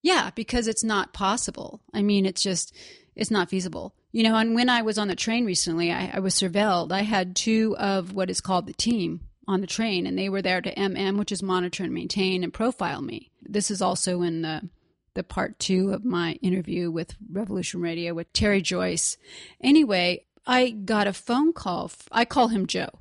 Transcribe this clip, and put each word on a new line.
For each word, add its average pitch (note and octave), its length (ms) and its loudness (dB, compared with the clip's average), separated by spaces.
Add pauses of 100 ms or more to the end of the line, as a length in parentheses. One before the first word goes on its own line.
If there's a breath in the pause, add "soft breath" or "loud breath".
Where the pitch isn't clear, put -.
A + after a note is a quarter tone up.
Yeah, C#4 340 2
because A#3 320 -2
it's A3 160 -2
not G#3 300 -2
possible. - 680 -4 (120)
I G#3 80 0
mean, G3+ 240 4
it's F#3 180 -2
just, F3 300 -2 (420 loud breath)
it's G#3+ 160 -4
not F#3+ 180 0
feasible. F#3 460 -6 (160)
You A3+ 120 2
know, A3 120 4
and A3+ 200 2
when B3 140 4
I A#3+ 120 2
was G#3+ 160 -2
on G#3 100 0
the F#3 80 -2
train A#3 300 0
recently, E3+ 460 0
I, F3+ 240 -4
I - 40 0
was F#3+ 160 0
surveilled. F#3 560 0
I G3 120 0
had F#3+ 320 0
two A3 440 2
of G3 340 -2
what F#3 160 -2
is F#3 120 -4
called F#3 260 0
the - 60 -12
team F3+ 480 -2 (260)
on F#3+ 140 2
the F#3+ 60 -6
train, G#3 380 0
and F3+ 120 -2
they F#3+ 120 -2
were G3 120 -2
there F#3 200 0
to - 160 -6
M F#3+ 200 0
M, G3 200 0
which G#3 140 -2
is F#3 120 -4
monitor F#3 400 -2
and D#3+ 100 -4
maintain F#3 500 -2
and E3+ 100 -6
profile F3 480 -2
me. - 300 -10 (100)
This G#3 300 -2
is G3 100 -4
also F#3 400 0
in E3 200 0
the, D#3 280 -6 (460)
the F#3+ 80 -4
part G3 360 -4
two F#3+ 320 2
of G3+ 140 -4
my E4+ 360 0
interview F3 500 0
with D#3+ 240 -6 (160)
Revolution F#3+ 500 -4
Radio E3+ 320 -4
with E3 200 -8
Terry G3+ 280 4
Joyce. F3+ 560 -2 (440 loud breath)
Anyway, G#3 640 6 (200)
I B3+ 260 4
got G#3 360 2
a G3 60 0
phone D4 400 2
call. F3+ 320 -4
F-, - 260 -16
I A#3 140 4
call A#3+ 240 4
him G3+ 180 2
Joe. - 220 -4 (120)